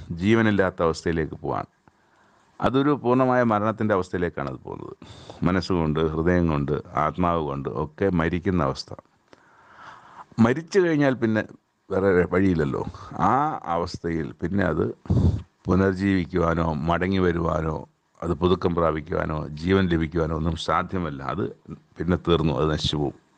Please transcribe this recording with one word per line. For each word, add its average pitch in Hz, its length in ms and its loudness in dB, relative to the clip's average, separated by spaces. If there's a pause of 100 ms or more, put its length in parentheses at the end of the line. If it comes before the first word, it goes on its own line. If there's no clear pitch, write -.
(220)
ജീവനില്ലാത്ത 101 640 2
അവസ്ഥയിലേക്ക് 80 540 -2
പോവാണ്. 67 280 -4 (880)
അതൊരു 135 320 2 (100)
പൂർണ്ണമായ 123 400 2 (100)
മരണത്തിൻ്റെ 107 460 0
അവസ്ഥയിലേക്കാണ് 87 560 -2
അത് 62 140 -12
പോകുന്നത്. 50 280 -12 (520)
മനസ്സുകൊണ്ട്, 85 520 0 (140)
ഹൃദയം 87 400 2
കൊണ്ട്, 71 220 -2 (300)
ആത്മാവ് 85 440 0
കൊണ്ട് 69 200 -6 (140)
ഒക്കെ 78 240 -4 (120)
മരിക്കുന്ന 85 500 0
അവസ്ഥ. - 200 -8 (1600)
മരിച്ചു 160 400 2
കഴിഞ്ഞാൽ 147 360 4
പിന്നെ 110 220 2 (460)
വേറെ 95 200 2 (220)
വഴിയില്ലല്ലോ. 85 500 2 (460)
ആ 107 60 4 (420)
അവസ്ഥയിൽ 85 520 -4 (140)
പിന്നെ 92 300 -2
അത് 85 140 0 (800)
പുനർജീവിക്കുവാനോ 90 960 2 (240)
മടങ്ങി 92 380 0
വരുവാനോ 80 500 -2 (420)
അത് 85 220 -2
പുതുക്കം 90 360 2
പ്രാപിക്കുവാനോ 80 600 -2 (240)
ജീവൻ 95 300 4
ലഭിക്കുവാനോ 80 480 0
ഒന്നും 80 160 0 (120)
സാധ്യമല്ല. 85 520 -2 (140)
അത് 80 100 -4 (540)
പിന്നെ 85 200 0 (100)
തീർന്നു, 80 320 2
അത് 78 140 2
നശിച്ചു 76 280 -2
പോവും, 69 160 -4 (200)